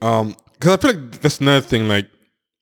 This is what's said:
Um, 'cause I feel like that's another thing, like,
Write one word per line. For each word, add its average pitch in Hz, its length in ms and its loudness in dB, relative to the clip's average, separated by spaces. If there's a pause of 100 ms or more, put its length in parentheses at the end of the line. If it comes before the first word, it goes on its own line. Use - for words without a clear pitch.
Um, 110 340 -2 (240)
'cause 170 120 2
I 190 60 4
feel 254 220 2
like 123 220 -20
that's - 180 -2
another 139 260 2
thing, 110 220 -2
like, 101 200 0 (540)